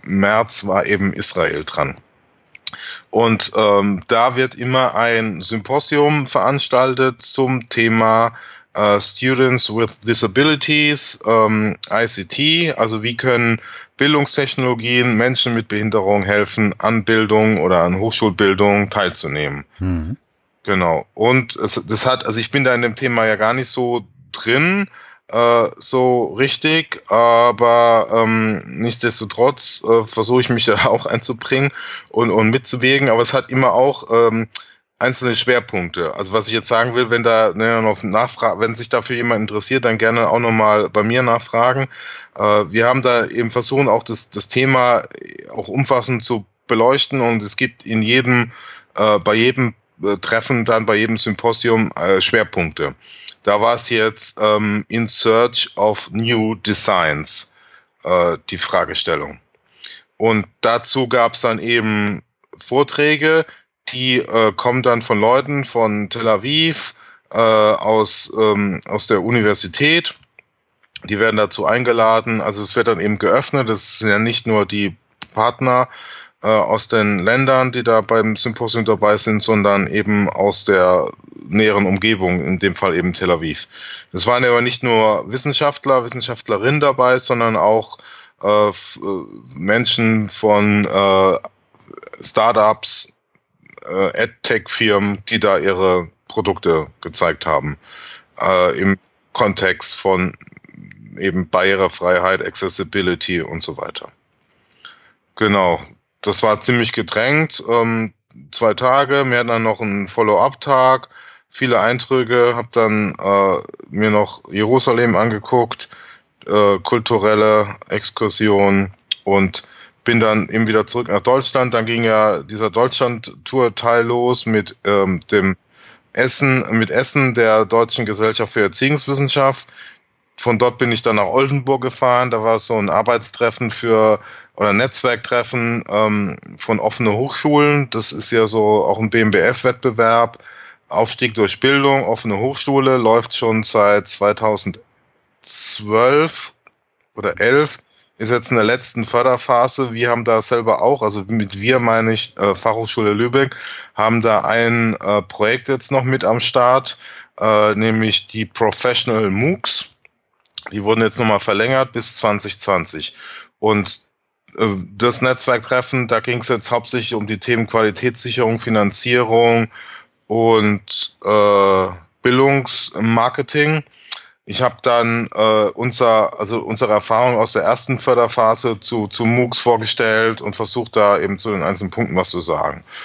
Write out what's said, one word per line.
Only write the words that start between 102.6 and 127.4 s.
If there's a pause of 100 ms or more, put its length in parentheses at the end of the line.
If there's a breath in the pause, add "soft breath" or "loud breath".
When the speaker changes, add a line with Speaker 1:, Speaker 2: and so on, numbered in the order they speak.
Speaker 1:
und
so
weiter. (1300 loud breath)
Genau, (400)
das
war
ziemlich
gedrängt,
ähm, (380)
zwei
Tage,
wir
hatten
dann
noch
einen
Follow-up-Tag, (400 loud breath)
viele
Eindrücke,
hab
dann,
äh, (300)
mir
noch
Jerusalem
angeguckt, (580 loud breath)
äh,
kulturelle (200)
Exkursion (340)
und (420 loud breath)
bin
dann
eben
wieder
zurück
nach
Deutschland.
Dann
ging
ja
dieser
Deutschland-Tour-Teil
los
mit,
ähm, (140)
dem (560 soft breath)
Essen,
mit
Essen
der